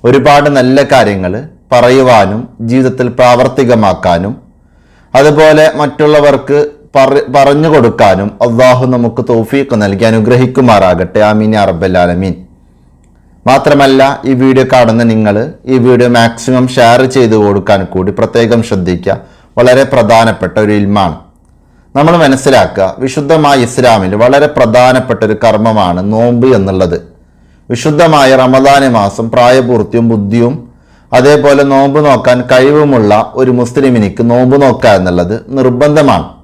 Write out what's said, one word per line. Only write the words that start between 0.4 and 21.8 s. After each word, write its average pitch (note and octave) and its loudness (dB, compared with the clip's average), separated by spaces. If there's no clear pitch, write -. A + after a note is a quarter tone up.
നല്ല C3 0
കാര്യങ്ങൾ G2 -2
പറയുവാനും A#2+ 2
ജീവിതത്തിൽ B2+ -2
പ്രാവർത്തികമാക്കാനും A2+ 0
അതുപോലെ D3+ 4
മറ്റുള്ളവർക്ക് D3 0
പറ-, C#3 0
പറഞ്ഞു C#3+ 2
കൊടുക്കാനും G#2 0
അള്ളാഹു B2+ 2
നമുക്ക് A#2 -4
തൗഫീഖ് A#2+ -2
നൽകി G2 -2
അനുഗ്രഹിക്കുമാറാകട്ടെ. A2 0
ആമീൻ G#2+ -2
യാ G#2 2
റബ്ബൽ F2+ -2
ആലമീൻ. F2+ -4
മാത്രമല്ല, C3+ 2
ഈ - 0
വീഡിയോ C3 2
കാണുന്ന A#2 2
നിങ്ങൾ G#2+ 0
ഈ B2+ 2
വീഡിയോ B2 2
മാക്സിമം A#2 -2
ഷെയർ B2 4
ചെയ്ത് A2+ 2
കൊടുക്കാൻ G2+ 0
കൂടി F#2 -4
പ്രത്യേകം A#2 0
ശ്രദ്ധിക്കുക. F#2 -4
വളരെ B2 2
പ്രധാനപ്പെട്ട A2+ 0
ഒരു G#2 -2
ഇൽമാണ്. G2 -2